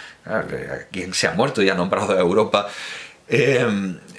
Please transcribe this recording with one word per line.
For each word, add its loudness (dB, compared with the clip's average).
Claro, -4
¿quién -8
se 0
ha -2
muerto 0
y 6
ha 2
nombrado 0
a 4
Europa? 2
Eh, 2